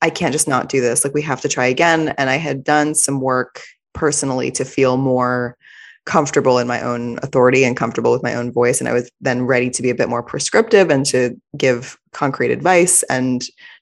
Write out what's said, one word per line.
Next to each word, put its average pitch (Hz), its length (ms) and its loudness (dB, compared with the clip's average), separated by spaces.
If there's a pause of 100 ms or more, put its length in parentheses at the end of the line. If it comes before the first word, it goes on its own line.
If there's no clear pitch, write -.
I 165 60 2
can't 160 240 -2
just 151 140 -2
not 131 200 0
do 135 140 0
this. 120 220 0
Like, 139 100 -4
we 147 80 -2
have 147 200 -6
to 151 60 -2
try 127 200 0
again." 160 500 2
And 135 120 0
I 131 60 0
had 139 280 -4
done 151 300 2
some 139 280 -2
work 127 420 -2 (300)
personally 131 580 -2
to 131 140 -6
feel 131 320 2
more 127 600 -2 (500)
comfortable 143 500 2
in 123 80 0
my 120 160 -4
own 120 400 -6
authority 131 420 2
and 120 140 0
comfortable 117 340 -2
with 127 120 0
my 117 100 -4
own 120 180 -6
voice. 120 280 0
And 123 100 -4
I 120 40 -2
was 123 180 -2 (100)
then 127 220 -2
ready 127 260 0
to 123 140 -6
be 123 80 0
a 120 40 -6
bit 120 140 -2
more 120 140 -4
prescriptive 196 640 2
and 139 180 2
to 123 320 0 (160)
give 131 400 0 (160)
concrete 135 380 -2
advice 170 540 2
and 127 400 -2 (380)